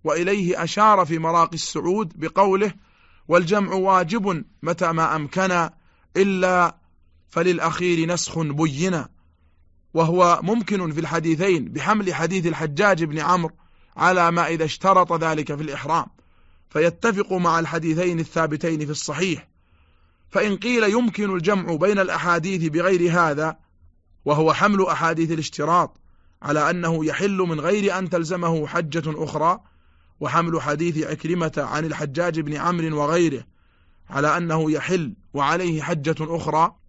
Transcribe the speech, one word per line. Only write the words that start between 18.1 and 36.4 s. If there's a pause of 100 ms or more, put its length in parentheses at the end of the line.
الثابتين
في
الصحيح. (800)
فإن
قيل
يمكن
الجمع
بين
الأحاديث
بغير
هذا، (680)
وهو
حمل
أحاديث
الاشتراط (460)
على
أنه
يحل
من
غير
أن
تلزمه
حجة
أخرى، (600)
وحمل
حديث
عكرمة
عن
الحجاج
بن
عمرو
وغيره (640)
على
أنه
يحل (200)
وعليه
حجة
أخرى (140)